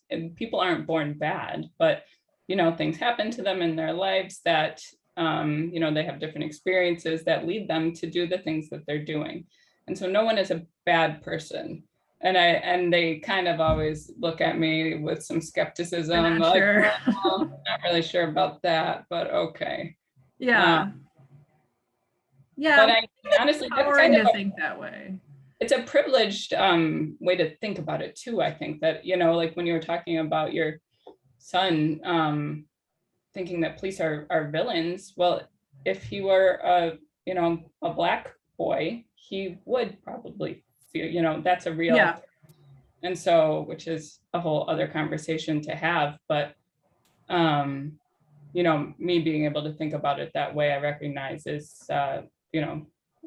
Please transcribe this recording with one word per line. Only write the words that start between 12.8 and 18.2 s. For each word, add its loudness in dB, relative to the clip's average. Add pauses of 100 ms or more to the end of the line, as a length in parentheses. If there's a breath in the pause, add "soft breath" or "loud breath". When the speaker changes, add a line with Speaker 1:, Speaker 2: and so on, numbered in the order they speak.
Speaker 1:
they 2
kind -2
of 2
always 0
look -2
at 0
me 0
with -4
some -4
skepticism, -2
Speaker 2:
They're 2
not 2
Speaker 1:
like, 6
Speaker 2:
sure. 6 (260)
Speaker 1:
"Well, 0
I'm -4 (180)
not -4
really 2
sure 0